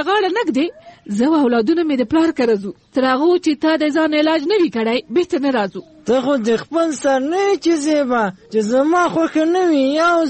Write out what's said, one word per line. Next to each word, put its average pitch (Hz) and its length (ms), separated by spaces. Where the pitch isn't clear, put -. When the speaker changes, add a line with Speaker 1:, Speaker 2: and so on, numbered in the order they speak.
Speaker 1:
غاړه 370 280
نه 466 120
ږدې، 277 200
زه 254 100
او 311 80
اولادونه 262 540
مې 285 120
د 247 100
پلار 330 280
کره 233 240
ځو. 202 100
تر 269 100
هغو 285 340
چې 320 140
تا 320 140
د 302 200
ځان 311 240
علاج 311 300
نه 427 100
وي 311 160
کړی، 226 220
بېرته 349 300
نه 285 60
راځو. 202 320
Speaker 2:
ته 247 140
خو 277 160
د 226 260
خپل 330 300
سر 269 260
نه 311 280
یې 403 180
چې 330 80
زیبه، 247 460
چې 214 60
زما 269 440
خوښه 311 300
نه 370 160
وي، 277 140
یو 339 160